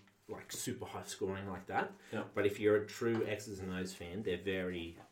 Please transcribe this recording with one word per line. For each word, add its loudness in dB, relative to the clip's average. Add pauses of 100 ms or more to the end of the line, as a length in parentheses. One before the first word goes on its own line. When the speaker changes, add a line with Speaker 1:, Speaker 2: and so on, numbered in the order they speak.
(280)
Speaker 1:
like, -10
super -4
high -8
scoring -2
like -8
that. 0 (220)
Speaker 2:
Yeah. -2 (100)
Speaker 1:
But 6
if 2
you're 8
a 2
true 2
X's -4
and -4
O's -2
fan, -6
they're 2
very, -2 (160)